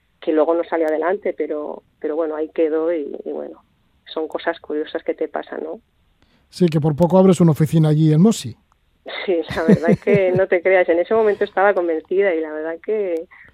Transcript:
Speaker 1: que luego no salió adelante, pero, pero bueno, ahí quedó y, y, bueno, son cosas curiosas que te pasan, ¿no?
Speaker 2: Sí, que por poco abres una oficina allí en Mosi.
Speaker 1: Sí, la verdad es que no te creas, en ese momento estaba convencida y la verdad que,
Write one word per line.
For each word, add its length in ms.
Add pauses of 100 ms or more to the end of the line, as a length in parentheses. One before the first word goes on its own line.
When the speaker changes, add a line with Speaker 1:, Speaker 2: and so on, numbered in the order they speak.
(200)
Speaker 1:
que 120
luego 240
no 80
salió 240
adelante, 500
pero, 460 (160)
pero 160
bueno, 200
ahí 140
quedó 440
y, 300
y, 80
bueno, 320 (420)
son 220
cosas 320
curiosas 440
que 100
te 140
pasan, 360
¿no? 160 (680)
Speaker 2:
Sí, 180
que 140
por 140
poco 240
abres 200
una 120
oficina 380
allí 220
en 100
Mosi. 340 (680)
Speaker 1:
Sí, 140 (160)
la 80
verdad 280
es 100
que 320
no 140
te 140
creas, 280
en 100
ese 160
momento 280
estaba 300
convencida 600
y 60
la 100
verdad 240 (100)
que, 400 (280)